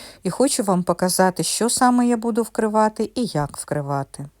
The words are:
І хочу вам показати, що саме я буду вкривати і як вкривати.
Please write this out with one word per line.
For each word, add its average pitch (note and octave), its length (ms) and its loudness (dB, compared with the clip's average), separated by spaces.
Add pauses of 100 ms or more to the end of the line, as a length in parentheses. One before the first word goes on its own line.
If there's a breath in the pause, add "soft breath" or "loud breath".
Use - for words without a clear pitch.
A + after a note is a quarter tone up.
(240 loud breath)
І F#3 60 -2
хочу B3 340 0
вам F#3 200 2
показати, F3+ 600 0
що - 260 -2
саме B3 380 4
я A#3+ 100 2
буду A3+ 260 -2
вкривати A3 720 0
і B3 100 -2
як D3 320 -4
вкривати. C#3 680 -6 (160)